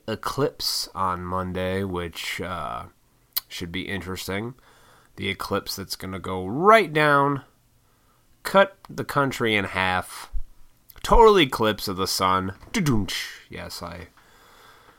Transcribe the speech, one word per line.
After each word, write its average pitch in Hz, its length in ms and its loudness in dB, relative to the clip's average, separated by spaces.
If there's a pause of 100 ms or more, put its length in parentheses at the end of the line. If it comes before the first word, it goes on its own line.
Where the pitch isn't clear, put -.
eclipse - 840 -4
on 90 300 -2
Monday, 92 600 -4
which, 87 580 -6
uh, 78 420 -8 (640)
should 87 240 -10
be 92 160 -6
interesting. 95 680 -8 (600)
The 98 140 -6
eclipse - 480 -6
that's 95 180 -10
gonna 95 240 -10
go 92 260 -6
right 175 460 4
down, 143 520 2 (1000)
cut 196 340 4 (120)
the 123 160 -6
country 123 500 0
in 98 100 2
half, 92 640 -2 (720)
total 214 380 8
eclipse 113 480 2
of 95 100 -4
the 92 100 0
sun. 92 460 2 (180)
Du-dunch. 131 800 0
Yes, 85 320 -12
I 87 280 -12 (880)